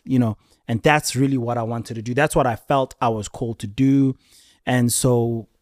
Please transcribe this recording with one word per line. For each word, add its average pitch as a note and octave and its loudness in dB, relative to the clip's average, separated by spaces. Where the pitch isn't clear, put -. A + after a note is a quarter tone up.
you B2+ 0
know, A2+ 0
and A#2 -2
that's D3+ 2
really C3+ 2
what A#2+ -4
I A#2+ -2
wanted A#2 -8
to A2+ -8
do. A#2+ -6
That's C#3+ 0
what C#3+ 4
I A#2+ 0
felt C3+ -2
I B2 2
was A2 -2
called A2+ -8
to A2 -8
do. C3+ 2
And B2 2
so A#2 0